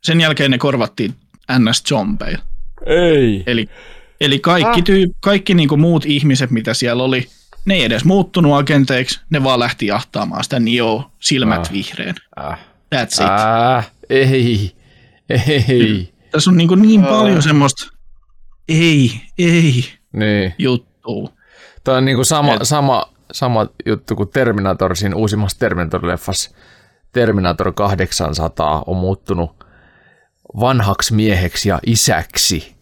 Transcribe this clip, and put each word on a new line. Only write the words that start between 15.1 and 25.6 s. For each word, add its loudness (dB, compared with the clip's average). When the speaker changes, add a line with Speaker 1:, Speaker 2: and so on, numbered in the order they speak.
Speaker 2:
Ei. 2
Speaker 1:
Tässä 0
on 6
niinku 4
niin 6
Speaker 3:
Äh. 2
Speaker 1:
paljon 2
semmoista 2
ei, 2
ei 2
Speaker 2:
Niin. 0
Speaker 1:
juttua. -4
Speaker 2:
Tää 0
on 2
niinku 0
sama, 2
Speaker 1:
Et -2
Speaker 2:
sama, 0
sama -2
juttu -4
kuin -4
Terminator 0
siinä -4
uusimmassa -2
Terminator-leffassa. -4